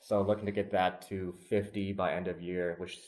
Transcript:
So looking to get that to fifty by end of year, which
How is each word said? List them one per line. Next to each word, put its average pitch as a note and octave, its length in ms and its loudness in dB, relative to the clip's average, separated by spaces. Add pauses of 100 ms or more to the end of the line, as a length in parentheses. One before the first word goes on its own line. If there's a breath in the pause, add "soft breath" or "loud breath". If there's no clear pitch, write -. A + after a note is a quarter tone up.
So G2+ 200 2
looking G#2 240 2
to G2+ 60 0
get G2+ 200 0
that F#2 360 2
to F#2 260 -4 (140)
fifty G2+ 440 0
by F#2 220 2
end F2+ 140 -2
of E2+ 120 -4
year, F2 380 -2
which F2 300 -8